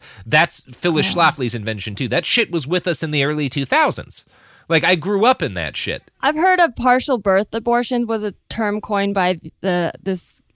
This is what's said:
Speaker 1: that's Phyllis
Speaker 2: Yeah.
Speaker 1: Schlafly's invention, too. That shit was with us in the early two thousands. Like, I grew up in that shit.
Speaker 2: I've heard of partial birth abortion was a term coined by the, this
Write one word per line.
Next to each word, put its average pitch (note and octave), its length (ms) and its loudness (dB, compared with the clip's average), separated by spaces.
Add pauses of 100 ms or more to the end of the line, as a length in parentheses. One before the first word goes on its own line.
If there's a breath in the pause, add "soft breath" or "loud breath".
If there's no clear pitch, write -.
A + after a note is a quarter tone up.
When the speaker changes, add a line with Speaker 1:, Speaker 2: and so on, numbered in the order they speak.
(260 loud breath)
Speaker 1:
that's D3+ 360 2 (140)
Phyllis D#3+ 320 0
Speaker 2:
Yeah. F#3+ 60 -4 (180)
Speaker 1:
Schlafly's B2 240 -4
invention, G#2+ 380 -6
too. A#2 140 -4
That A#2 180 -2
shit - 260 0
was D#3 140 -2
with F3 220 -2
us E3 160 -2
in D3+ 80 -4
the D3 120 0
early D3 260 -2
two C#3 160 -4
thousands. - 600 -2 (440 soft breath)
Like, D#3+ 160 4
I F3+ 100 4
grew G3 300 2
up B3+ 160 4
in A#2 140 -2
that D#2+ 200 -4
shit. - 340 -6 (120)
Speaker 2:
I've D4+ 140 2
heard F4+ 260 4
of D#4 160 2
partial B3 400 2
birth G3 360 2
abortion A#3+ 540 0
was A3 160 -2
a G#3 80 -4 (160)
term G#3+ 320 -2
coined G3+ 340 -2
by F#3 280 0 (180)
the, F3+ 320 0 (100)
this - 400 -6 (140)